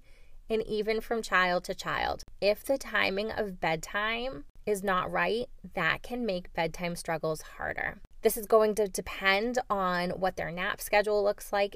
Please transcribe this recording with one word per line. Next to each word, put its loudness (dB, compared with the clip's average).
and 0
even 0
from -2
child 4
to -6
child. -2
If 2
the 2
timing 0
of -2
bedtime -2
is 0
not 2
right, 0
that 0
can -4
make -4
bedtime -2
struggles -2
harder. -6
This 4
is -6
going 6
to 4
depend 0
on 2
what 0
their -4
nap -4
schedule 4
looks 0
like 0